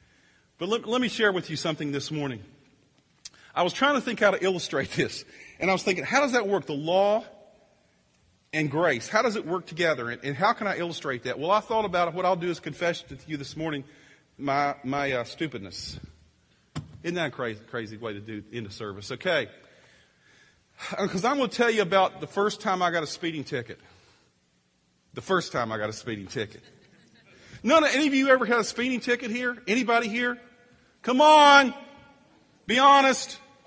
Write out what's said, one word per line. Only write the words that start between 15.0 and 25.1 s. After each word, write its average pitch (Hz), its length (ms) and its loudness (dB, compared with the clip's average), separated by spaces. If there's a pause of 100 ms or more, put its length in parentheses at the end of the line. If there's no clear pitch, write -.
uh, 120 120 -2
stupidness. 117 760 -10 (1000)
Isn't 175 140 -4
that 165 100 0
a 131 40 -4
crazy, 113 300 -6 (100)
crazy 110 280 -8
way 110 160 -8
to 101 60 -12
do 107 300 -12
end 120 140 -8
of 101 80 -14
service? 104 400 -10
Okay. 147 360 -2 (1400)
Uh, 196 140 0
'cause 185 180 -2
I'm 269 120 2
gonna 262 120 0
tell 240 220 2
you 220 120 2
about 185 400 0
the 147 40 -10
first 208 360 -4
time 190 180 -2
I 175 100 0
got 165 120 -2
a 143 40 -6
speeding 160 380 -8
ticket. 120 340 -10 (1300)